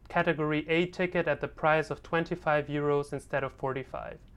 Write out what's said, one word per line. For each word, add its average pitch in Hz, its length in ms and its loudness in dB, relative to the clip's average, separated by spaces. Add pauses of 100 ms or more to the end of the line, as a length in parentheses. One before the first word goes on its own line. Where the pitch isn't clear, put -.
category 151 580 2
eight 170 280 2
ticket 175 340 0
at 143 140 0
the 143 40 -4
price 156 440 2
of 143 120 -6
twenty-five 160 680 0
euros 147 440 0
instead 135 320 -4
of 131 80 -6
forty-five." - 640 -6 (200)